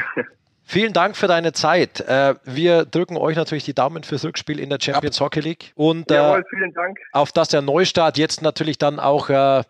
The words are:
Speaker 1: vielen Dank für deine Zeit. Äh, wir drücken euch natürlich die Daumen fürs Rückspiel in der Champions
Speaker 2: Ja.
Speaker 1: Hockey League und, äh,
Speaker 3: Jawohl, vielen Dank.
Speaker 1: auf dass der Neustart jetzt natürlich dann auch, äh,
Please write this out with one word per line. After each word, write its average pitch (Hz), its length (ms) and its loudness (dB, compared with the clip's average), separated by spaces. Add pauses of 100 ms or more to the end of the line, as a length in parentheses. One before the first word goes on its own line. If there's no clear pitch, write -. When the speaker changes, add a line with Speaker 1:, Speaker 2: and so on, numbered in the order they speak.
(640)
Speaker 1:
vielen 208 300 -2
Dank 180 220 2
für 208 100 -2
deine 165 260 2
Zeit. 160 480 0
Äh, 135 340 2 (100)
wir 165 420 2
drücken 170 320 -4
euch 156 180 0
natürlich 156 280 -4
die 143 100 -8
Daumen 139 280 -2
fürs 147 220 -6
Rückspiel 151 340 -8
in 139 120 -8
der 139 100 -4
Champions 143 380 -2
Speaker 2:
Ja. 143 80 0
Speaker 1:
Hockey 151 140 -4
League 160 340 -8
und, 160 360 0
äh, 151 40 4
Speaker 3:
Jawohl, 147 340 4
vielen 185 240 -6
Dank. 180 240 -6 (160)
Speaker 1:
auf 139 200 0
dass 165 160 2
der 151 120 2
Neustart 156 560 2
jetzt 156 240 -2
natürlich 156 380 -2
dann 147 200 0
auch, 139 300 0
äh, 135 420 4